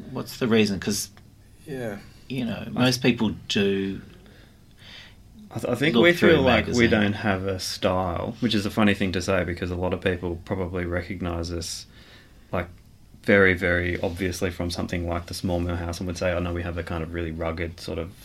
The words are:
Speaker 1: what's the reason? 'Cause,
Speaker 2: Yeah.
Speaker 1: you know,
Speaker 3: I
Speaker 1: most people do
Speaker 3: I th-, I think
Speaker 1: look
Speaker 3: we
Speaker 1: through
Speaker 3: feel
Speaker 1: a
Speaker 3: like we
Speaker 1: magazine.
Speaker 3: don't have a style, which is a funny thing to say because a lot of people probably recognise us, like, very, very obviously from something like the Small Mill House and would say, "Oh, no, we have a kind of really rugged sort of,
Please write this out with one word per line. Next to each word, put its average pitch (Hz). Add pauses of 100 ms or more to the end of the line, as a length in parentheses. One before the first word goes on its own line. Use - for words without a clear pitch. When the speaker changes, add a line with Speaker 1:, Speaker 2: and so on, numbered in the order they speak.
(120)
Speaker 1:
what's -
the 131
reason? 107
'Cause, - (580)
Speaker 2:
Yeah. 120 (320)
Speaker 1:
you 131
know, 98
Speaker 3:
I 113
Speaker 1:
most 123
people 113 (140)
do 98 (1500)
Speaker 3:
I 117
th-, -
I 123
think 147
Speaker 1:
look -
Speaker 3:
we 175
Speaker 1:
through 180
Speaker 3:
feel 147
Speaker 1:
a -
Speaker 3:
like 120
we -
Speaker 1:
magazine. 117
Speaker 3:
don't 104
have 98
a 92
style, 92
which 110
is 101
a 104
funny 104
thing 98
to 90
say 92
because 90
a 90
lot 90
of 90
people 87
probably 92
recognise 85
us, - (640)
like, 90 (560)
very, 98
very 87
obviously 90
from 87
something 87
like 85
the -
Small 87
Mill 87
House 85
and 92
would 87
say, 92
"Oh, 85
no, 87
we 87
have 85
a 82
kind 82
of 85
really 85
rugged 82
sort 87
of, 85 (140)